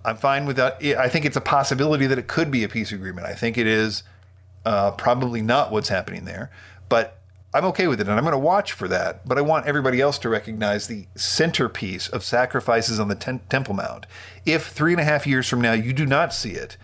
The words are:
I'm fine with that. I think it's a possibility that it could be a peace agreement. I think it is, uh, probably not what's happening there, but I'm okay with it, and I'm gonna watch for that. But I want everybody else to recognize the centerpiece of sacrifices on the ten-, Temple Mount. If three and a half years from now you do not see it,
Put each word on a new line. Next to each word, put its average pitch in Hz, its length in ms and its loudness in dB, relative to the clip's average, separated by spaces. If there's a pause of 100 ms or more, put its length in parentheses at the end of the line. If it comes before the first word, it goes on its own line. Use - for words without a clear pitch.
I'm 113 120 -2
fine 139 280 2
with 135 120 -2
that. 131 260 0
I 135 260 2
think 151 160 0
it's 143 120 0
a 131 40 -2
possibility 139 680 2
that 131 120 2
it 120 80 -6
could 160 240 0
be 123 140 2
a 101 40 -2
peace 110 220 -4
agreement. 92 380 -8
I 101 60 -8
think 117 220 -2
it 113 120 2
is, 110 340 2 (640)
uh, 101 260 2
probably 123 500 0
not 120 300 2
what's 107 180 0
happening 92 360 -4
there, 90 260 -12 (380)
but 117 320 0 (340)
I'm 156 120 2
okay 185 200 0
with 123 140 2
it, 98 80 -2
and 104 100 2
I'm 127 60 2
gonna 156 140 2
watch 180 340 2
for 92 160 -6
that. 90 380 -2
But 127 120 0
I 143 40 4
want 147 240 2
everybody 135 340 0
else 139 180 2
to 120 100 -4
recognize 107 600 -2
the 104 260 -12
centerpiece - 920 -2
of 120 160 -6
sacrifices 120 760 2
on 107 80 0
the 101 80 -2
ten-, 127 340 -6
Temple 131 260 -2
Mount. - 300 -8 (400)
If 156 220 2
three 160 260 2
and 175 80 2
a 151 40 2
half 151 240 2
years 131 200 2
from 123 120 2
now 117 140 4
you 113 180 0
do 147 140 0
not 143 280 2
see - 160 -6
it, - 340 -10